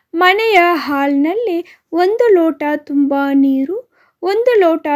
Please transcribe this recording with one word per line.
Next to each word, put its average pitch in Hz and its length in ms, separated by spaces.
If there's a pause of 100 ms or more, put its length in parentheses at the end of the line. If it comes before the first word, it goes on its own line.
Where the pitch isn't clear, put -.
(140)
ಮನೆಯ 392 440 (140)
ಹಾಲ್ನಲ್ಲಿ 302 1200
ಒಂದು 415 420
ಲೋಟ 320 280 (140)
ತುಂಬ 285 380 (200)
ನೀರು, 277 580 (300)
ಒಂದು 440 380
ಲೋಟ 330 360